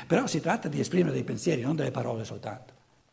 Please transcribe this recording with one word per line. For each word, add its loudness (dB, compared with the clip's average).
però 4
si 0
tratta 0
di -2
esprimere 2
dei -2
pensieri, 0
non 0
delle 0
parole -4
soltanto. -10